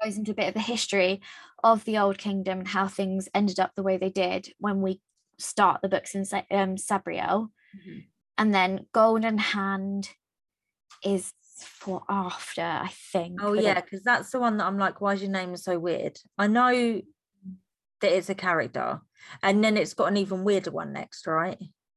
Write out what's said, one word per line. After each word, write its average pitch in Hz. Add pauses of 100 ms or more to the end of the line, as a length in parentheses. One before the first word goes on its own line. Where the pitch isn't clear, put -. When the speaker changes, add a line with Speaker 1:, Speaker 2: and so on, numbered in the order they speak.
Speaker 1:
goes 214
into 214
a 208
bit 208
of 190
the 214
history 196 (440)
of 226
the 214
Old 202
Kingdom 190
and 185
how 196
things 190
ended 202
up 185
the 196
way 190
they 185
did 185 (100)
when 196
we 190 (380)
start -
the 196
books -
in 196
Sa-, 196
um, 190
Sabriel. 196 (280)
Speaker 2:
Mm-hmm. 170 (400)
Speaker 1:
And 214
then 190
Golden 226
Hand 196 (920)
is 196 (300)
for -
after, 185
I 170 (240)
think, 175
Speaker 2:
Oh, 208
Speaker 1:
but 214
Speaker 2:
yeah, 196
Speaker 1:
it 175
Speaker 2:
'cause 196
that's -
the 254
one 233
that 180
I'm 196
like, 190
"Why 202
is 190
your 196
name 180
so 180
weird?" - (200)
I 202
know 240 (960)
that 170
it's 185
a 190
character, 156 (420)
and 202
then 214
it's -
got -
an 202
even 190
weirder 190
one 147
next, -
right? 165 (380)